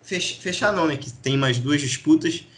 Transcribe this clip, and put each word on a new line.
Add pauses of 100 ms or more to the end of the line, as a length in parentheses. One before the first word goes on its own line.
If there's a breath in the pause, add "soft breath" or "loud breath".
fech-,
fechar
não,
né,
que
tem
mais
duas
disputas, (120 soft breath)